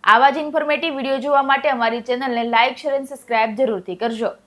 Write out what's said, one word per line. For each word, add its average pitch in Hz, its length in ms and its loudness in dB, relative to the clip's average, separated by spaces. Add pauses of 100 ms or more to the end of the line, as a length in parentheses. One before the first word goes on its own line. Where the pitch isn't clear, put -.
આવા 240 260 8
જ 277 80 -4
ઇન્ફોર્મેટિવ 302 580 -2
વીડિયો 269 220 -2
જોવા 277 240 2
માટે 269 260 0
અમારી 233 400 0
ચેનલને 247 360 -2
લાઈક, 240 320 2
શેર 277 180 -4
અને 269 120 -4
સબસ્ક્રાઇબ 226 540 -4
જરૂરથી 190 420 -2
કરજો. 226 280 -4 (160)